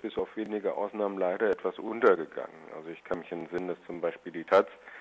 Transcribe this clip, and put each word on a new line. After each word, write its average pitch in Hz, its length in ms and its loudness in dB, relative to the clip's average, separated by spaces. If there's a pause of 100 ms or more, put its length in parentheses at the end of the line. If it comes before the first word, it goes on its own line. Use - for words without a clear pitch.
bis - 160 -8
auf 92 180 -4
wenige 107 380 -2
Ausnahmen 101 440 -2
leider 95 320 2
etwas 92 280 0
untergegangen. 82 960 2
Also 80 140 -10
ich 82 140 -12
kann 90 160 -4
mich - 120 -12
entsinnen, 87 360 -4
dass 85 180 -6
zum 85 140 -10
Beispiel 85 320 -4
die 82 140 -8
taz 98 220 8 (340)